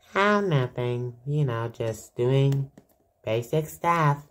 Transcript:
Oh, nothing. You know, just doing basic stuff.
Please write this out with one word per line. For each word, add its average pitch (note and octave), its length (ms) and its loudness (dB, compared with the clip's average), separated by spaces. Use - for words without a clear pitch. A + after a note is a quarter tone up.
Oh, G#3 280 2
nothing. B2 720 -2
You D3 200 0
know, A#2 240 -2
just A2+ 460 -8
doing C#3 560 2
basic A#2+ 440 -2
stuff. D#3 640 0